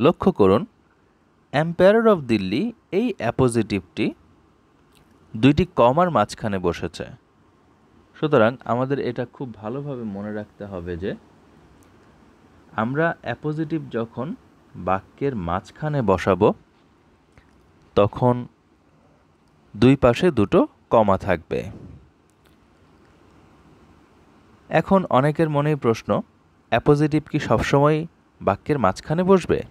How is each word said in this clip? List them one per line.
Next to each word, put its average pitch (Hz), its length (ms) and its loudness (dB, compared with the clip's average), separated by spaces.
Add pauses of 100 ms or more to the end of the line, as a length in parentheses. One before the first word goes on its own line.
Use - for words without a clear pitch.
লক্ষ্য 175 320 2
করুন, 104 340 2 (880)
Emperor 180 500 4
of 208 240 2
Delhi 110 440 -2 (200)
এই 220 260 -2
অ্যাপোজিটিভটি 113 960 -2 (1200)
দুইটি 147 280 4
কমার 151 460 4
মাঝখানে 113 480 -2
বসেছে। - 640 -6 (960)
সুতরাং 131 460 2
আমাদের 131 340 -2
এটা 120 340 -6
খুব 127 200 -12
ভালোভাবে 123 500 -10
মনে 104 300 -10
রাখতে 104 320 -12
হবে 90 320 -10
যে 101 180 -8 (1600)
আমরা 139 500 -4
অ্যাপোজিটিভ 151 720 -8
যখন 120 440 -8 (400)
বাক্যের 95 600 -6
মাঝখানে 101 680 -6
বসাবো, 98 520 2 (1400)
তখন 123 520 0 (1300)
দুই 123 180 6
পাশে 135 360 2
দুটো 151 360 2 (220)
কমা 104 280 4
থাকবে। 80 540 -4 (3000)
এখন 170 400 0
অনেকের 147 400 0
মনেই 147 260 0
প্রশ্ন, 117 460 -2 (480)
অ্যাপোজিটিভ 147 580 2
কি 151 120 -4
সবসময় 147 680 0 (340)
বাক্যের 98 380 -2
মাঝখানে 151 440 -2
বসবে? 180 480 2